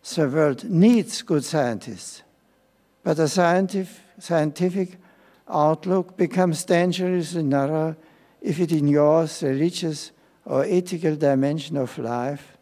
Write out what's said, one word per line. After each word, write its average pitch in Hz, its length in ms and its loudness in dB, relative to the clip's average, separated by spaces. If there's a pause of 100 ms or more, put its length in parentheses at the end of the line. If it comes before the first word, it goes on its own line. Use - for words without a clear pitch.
(160)
The 156 120 2
world 147 420 0
needs 208 520 4
good 147 240 0
scientists, 120 760 -4 (800)
but 160 160 0
a 156 80 2
scientific, 185 760 0 (160)
scientific 175 800 -2 (520)
outlook 160 680 0
becomes 180 480 0
dangerously 175 760 0
narrow 156 540 0 (440)
if 165 200 -4
it 170 120 0
ignores 151 680 2
the 147 80 -2
religious 156 640 -4 (340)
or 135 180 0
ethical 180 520 0
dimension 143 600 0
of 127 220 -4
life 123 640 -6